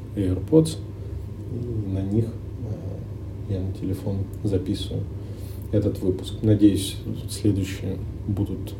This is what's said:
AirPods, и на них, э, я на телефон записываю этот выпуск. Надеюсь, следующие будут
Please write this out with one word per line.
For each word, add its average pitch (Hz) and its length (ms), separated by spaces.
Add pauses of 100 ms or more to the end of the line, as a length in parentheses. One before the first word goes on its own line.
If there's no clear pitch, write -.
(160)
AirPods, 98 640 (760)
и 117 400
на 95 100
них, 104 260
э, - 1300
я 90 60
на 95 120
телефон 98 460 (260)
записываю 98 580 (680)
этот 104 280
выпуск. 92 420
Надеюсь, 104 540 (340)
следующие 95 680 (300)
будут 98 540